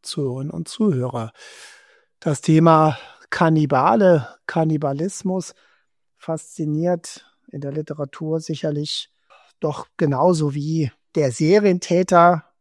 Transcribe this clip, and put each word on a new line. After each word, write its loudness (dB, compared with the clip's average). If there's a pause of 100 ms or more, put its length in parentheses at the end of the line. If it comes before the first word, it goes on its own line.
Zuhörerinnen -6
und -10
Zuhörer. -2 (880)
Das -4
Thema 4 (320)
Kannibale, 2 (180)
Kannibalismus -4 (640)
fasziniert -6 (220)
in -14
der -8
Literatur -6
sicherlich -6 (480)
doch -8 (100)
genauso 0
wie -4 (220)
der 0
Serientäter, 2 (160)